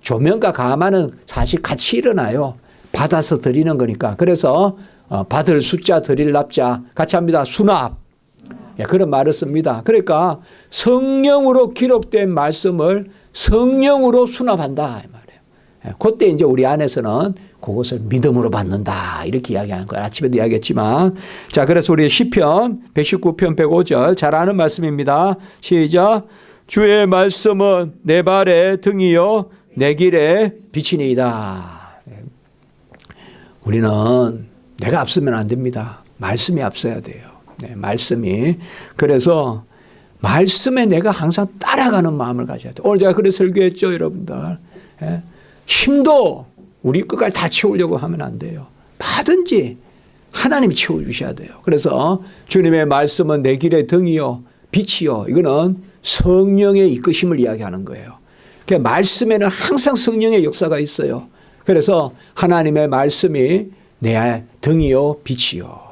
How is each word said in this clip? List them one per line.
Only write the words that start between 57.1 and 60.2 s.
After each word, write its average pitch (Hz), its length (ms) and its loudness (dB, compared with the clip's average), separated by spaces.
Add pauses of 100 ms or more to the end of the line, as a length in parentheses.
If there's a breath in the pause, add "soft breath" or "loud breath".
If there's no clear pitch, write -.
이야기하는 107 460 -4
거예요. 110 320 -16 (480 soft breath)
그러니까 143 240 0
말씀에는 202 580 2
항상 269 480 0
성령의 220 480 2